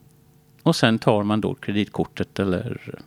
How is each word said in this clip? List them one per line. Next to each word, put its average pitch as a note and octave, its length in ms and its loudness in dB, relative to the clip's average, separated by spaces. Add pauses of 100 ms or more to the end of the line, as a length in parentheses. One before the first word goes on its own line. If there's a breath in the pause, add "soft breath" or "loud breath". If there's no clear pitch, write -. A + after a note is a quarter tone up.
(640)
Och E3 120 4
sen A2+ 240 4
tar G#2 240 2
man G#2 180 0
då F#2 140 -2
kreditkortet - 840 -4
eller G2 680 -4